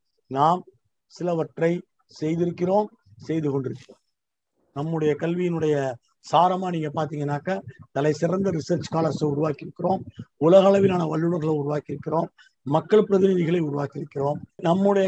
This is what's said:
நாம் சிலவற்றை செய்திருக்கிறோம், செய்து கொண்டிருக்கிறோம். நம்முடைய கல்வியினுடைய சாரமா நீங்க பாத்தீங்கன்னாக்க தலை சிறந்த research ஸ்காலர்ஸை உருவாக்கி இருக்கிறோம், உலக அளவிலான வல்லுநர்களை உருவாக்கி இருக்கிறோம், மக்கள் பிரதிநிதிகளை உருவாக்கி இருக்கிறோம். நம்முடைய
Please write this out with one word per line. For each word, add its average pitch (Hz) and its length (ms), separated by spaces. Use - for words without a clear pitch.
நாம் 156 320
சிலவற்றை 165 600
செய்திருக்கிறோம், 175 760
செய்து 156 300
கொண்டிருக்கிறோம். 131 500
நம்முடைய 156 400
கல்வியினுடைய 165 600
சாரமா 180 420
நீங்க 160 220
பாத்தீங்கன்னாக்க 147 640
தலை 147 200
சிறந்த 170 380
research 165 360
ஸ்காலர்ஸை 160 400
உருவாக்கி 147 380
இருக்கிறோம், 180 380
உலக 185 280
அளவிலான 196 400
வல்லுநர்களை 160 480
உருவாக்கி 147 380
இருக்கிறோம், 151 360
மக்கள் 156 400
பிரதிநிதிகளை 185 540
உருவாக்கி 143 380
இருக்கிறோம். 147 400
நம்முடைய 196 480